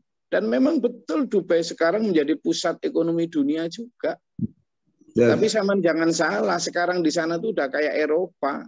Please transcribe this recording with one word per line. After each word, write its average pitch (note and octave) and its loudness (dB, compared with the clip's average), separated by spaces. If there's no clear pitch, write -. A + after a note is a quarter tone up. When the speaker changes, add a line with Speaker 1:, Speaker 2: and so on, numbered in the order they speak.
Speaker 1:
Dan A3 0
memang C4 2
betul C#4 -2
Dubai E3+ 0
sekarang E3 0
menjadi D#3 2
pusat E3 -2
ekonomi E3 0
dunia D#3 0
juga. A3+ -8
Speaker 2:
Ya. A#2 6
Speaker 1:
Tapi G#3 2
sampean G3+ 0
jangan E3 2
salah, F3+ 0
sekarang F3 -2
di D#3 2
sana E3 -2
tuh G#3+ -4
udah D3 -2
kayak D3 0
Eropa. D3+ -2